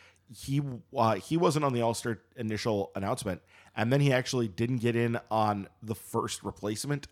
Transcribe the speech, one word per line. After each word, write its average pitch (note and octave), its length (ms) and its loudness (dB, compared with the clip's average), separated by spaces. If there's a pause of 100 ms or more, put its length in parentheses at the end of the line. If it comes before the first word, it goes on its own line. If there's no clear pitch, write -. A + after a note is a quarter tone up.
(320)
he, C#3 300 -2 (340)
uh, A2+ 200 4
he B2 200 -2
wasn't D#3 300 4
on C3+ 80 2
the A#2+ 80 2
All-Star A#2 380 0 (160)
initial G#2+ 600 -2
announcement, G2+ 460 -4 (340)
and A2+ 160 0
then C#3+ 100 4
he C#3 120 4
actually B2 340 0
didn't A#2 300 -2
get A#2 180 2
in A#2 240 2 (120)
on G#2+ 360 2 (140)
the A2 140 -6
first - 480 -4
replacement A2 680 -6